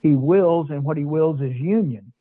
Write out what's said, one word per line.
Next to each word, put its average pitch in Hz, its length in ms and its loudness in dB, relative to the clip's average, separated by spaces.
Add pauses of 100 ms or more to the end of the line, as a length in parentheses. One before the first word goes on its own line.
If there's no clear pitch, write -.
He 151 120 4
wills, 170 560 2
and 143 120 -6
what 147 140 -4
he 143 80 -4
wills 156 360 -2
is 131 140 -4
union. 135 680 -4